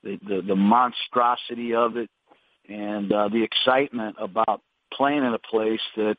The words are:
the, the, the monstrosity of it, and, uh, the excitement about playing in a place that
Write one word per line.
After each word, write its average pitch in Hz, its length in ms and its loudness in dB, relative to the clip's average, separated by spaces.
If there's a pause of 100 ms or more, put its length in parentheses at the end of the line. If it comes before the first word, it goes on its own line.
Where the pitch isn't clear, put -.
the, 101 220 -8
the, 98 160 -2
the 98 140 0
monstrosity 120 1160 2
of 117 220 2
it, 117 140 -6 (580)
and, 104 420 -6
uh, 104 180 2
the 113 140 0
excitement 123 760 0
about 107 420 -2 (320)
playing 143 320 0
in 123 80 0
a 107 60 -2
place 110 420 -2 (160)
that 107 220 0